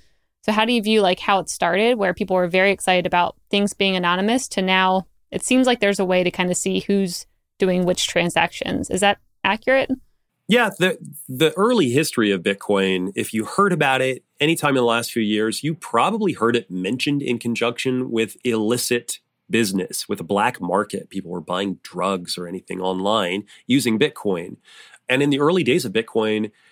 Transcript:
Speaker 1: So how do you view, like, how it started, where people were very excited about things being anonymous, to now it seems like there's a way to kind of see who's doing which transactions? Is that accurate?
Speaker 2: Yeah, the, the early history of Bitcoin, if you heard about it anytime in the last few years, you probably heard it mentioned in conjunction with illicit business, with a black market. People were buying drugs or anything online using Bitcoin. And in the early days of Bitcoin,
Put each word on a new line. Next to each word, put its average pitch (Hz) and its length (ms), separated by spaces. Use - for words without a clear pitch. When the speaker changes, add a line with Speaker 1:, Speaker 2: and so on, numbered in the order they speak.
Speaker 1:
So - 80
how 214 140
do 233 80
you 233 100
view, 220 180
like, 185 200
how 202 180
it 170 100
started, 202 480
where 190 160
people 190 220
were 180 140
very 185 240
excited 180 340
about 175 300
things 202 220
being 190 220
anonymous, 185 540
to - 140
now 185 440
it - 140
seems 254 240
like 240 100
there's 202 220
a 196 40
way 185 200
to 180 80
kind 180 180
of 175 60
see 190 240
who's 196 440
doing 180 260
which - 240
transactions? - 840
Is 185 100
that 202 180
accurate? 254 480
Speaker 2:
Yeah, 226 220
the, 180 180
the 151 280
early 202 340
history 117 420
of 92 100
Bitcoin, 95 720
if 110 180
you 110 120
heard 196 280
about 139 280
it 131 240
anytime 151 300
in 135 120
the - 0
last 117 300
few 117 100
years, 107 400
you 156 140
probably 185 560
heard 117 240
it 117 120
mentioned 92 540
in 120 160
conjunction 123 720
with 113 320
illicit 117 800
business, 98 600
with 101 100
a 85 60
black 101 360
market. 95 500
People 95 200
were 90 100
buying 90 420
drugs 90 560
or 87 100
anything 92 320
online 95 640
using 120 320
Bitcoin. 98 580
And 131 140
in 143 60
the 139 120
early 165 220
days 139 220
of 104 80
Bitcoin, 107 580